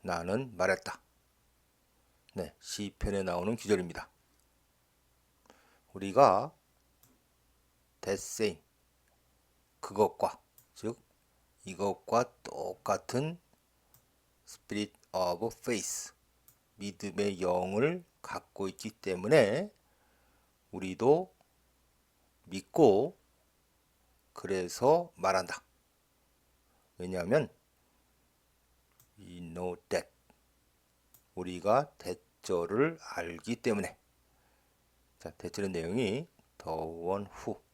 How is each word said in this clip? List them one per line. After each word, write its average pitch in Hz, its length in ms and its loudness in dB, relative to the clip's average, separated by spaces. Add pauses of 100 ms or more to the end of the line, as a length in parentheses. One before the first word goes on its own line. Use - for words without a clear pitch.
나는 92 540 -4
말했다. 92 460 0 (1300)
네, 87 240 -6
시편에 98 600 -4
나오는 92 340 0
구절입니다. 92 540 0 (1800)
우리가 101 580 4 (1500)
that 95 180 -2
same, 101 400 -4 (1200)
그것과, - 600 2 (320)
즉 113 260 -8 (640)
이것과 95 760 0
똑같은 - 1000 -4 (1080)
spirit - 520 -8 (120)
of 90 480 0
faith, - 520 -4 (680)
믿음의 101 640 -4
영을 98 640 0 (200)
갖고 - 440 -8
있기 107 220 -10
때문에 113 840 2 (1000)
우리도 113 600 2 (1120)
믿고 151 720 4 (1160)
그래서 120 840 0
말한다. 92 480 0 (1300)
왜냐하면 92 500 0 (1700)
we 92 200 -16
know 87 380 -6 (120)
that, - 220 -2 (1200)
우리가 92 640 0
대절을 101 1040 -2
알기 87 540 -8
때문에. 104 420 -2 (1200)
자, 82 140 -14
대절의 95 400 -6
내용이 101 560 -2 (300)
the 80 200 -8
one 85 480 -4
who. - 340 -10 (140)